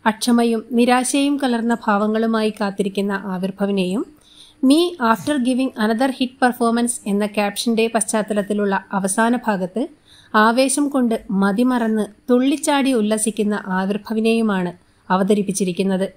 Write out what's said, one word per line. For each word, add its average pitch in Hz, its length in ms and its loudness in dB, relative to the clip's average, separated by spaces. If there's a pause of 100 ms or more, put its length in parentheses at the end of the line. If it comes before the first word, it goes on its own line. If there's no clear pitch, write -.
അക്ഷമയും 226 680 0
നിരാശയും 254 680 2
കലർന്ന 233 320 0
ഭാവങ്ങളുമായി 220 760 0
കാത്തിരിക്കുന്ന 202 640 -4
ആവിർഭവിനെയും 190 920 -2 (560)
Me 277 180 6 (300)
After 226 260 0
Giving 254 340 0 (140)
Another 233 340 0
Hit 254 140 -2 (100)
Performance 233 540 0 (100)
എന്ന 202 200 0
ക്യാപ്ഷന്റെ 214 680 -2
പശ്ചാത്തലത്തിലുള്ള 208 960 -2
അവസാന 214 440 0
ഭാഗത്ത് 220 520 -4 (460)
ആവേശം 262 540 2
കൊണ്ട് 247 280 0 (140)
മതിമറന്ന് 214 760 2 (240)
തുള്ളിച്ചാടി 269 600 2
ഉല്ലസിക്കുന്ന 214 760 0
ആവിർഭവിനെയുമാണ് 202 1040 -2 (360)
അവതരിപ്പിച്ചിരിക്കുന്നത്. 190 1080 0